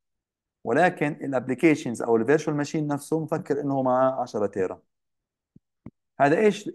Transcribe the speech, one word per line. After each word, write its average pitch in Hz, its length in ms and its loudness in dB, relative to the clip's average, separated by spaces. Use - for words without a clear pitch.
ولكن 156 480 2
الابلكيشنز 131 880 0
أو 117 140 4
الفيرتشوال 147 420 2
ماشين 147 300 -4
نفسه 147 360 -4
مفكر 147 380 -4
إنه 139 220 -2
معاه 131 380 2
عشرة 113 260 -2
تيرا. 92 340 -4
هذا 143 180 4
إيش، 214 380 0